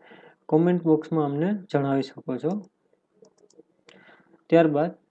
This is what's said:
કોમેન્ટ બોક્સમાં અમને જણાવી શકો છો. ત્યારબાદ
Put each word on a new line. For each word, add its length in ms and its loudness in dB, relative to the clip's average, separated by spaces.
કોમેન્ટ 360 2
બોક્સમાં 420 0
અમને 340 -2
જણાવી 320 0
શકો 340 -10
છો. 260 -6
ત્યારબાદ 440 2